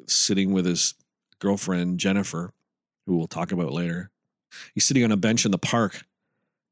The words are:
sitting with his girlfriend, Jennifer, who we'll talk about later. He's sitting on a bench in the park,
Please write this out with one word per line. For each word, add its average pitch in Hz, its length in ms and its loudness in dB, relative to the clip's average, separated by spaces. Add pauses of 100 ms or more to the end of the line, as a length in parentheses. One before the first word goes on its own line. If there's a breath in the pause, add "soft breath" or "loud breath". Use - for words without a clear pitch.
sitting 98 460 2
with 92 120 2
his 87 300 0 (420)
girlfriend, 90 600 0
Jennifer, 95 520 -2 (540)
who 90 120 0
we'll 82 100 -2
talk 85 240 -6
about 87 220 -2
later. 85 360 -6 (640 loud breath)
He's - 120 0
sitting 123 180 4
on 113 80 4
a 104 60 4
bench 110 280 2
in 104 60 2
the 90 80 2
park, 113 420 0 (720)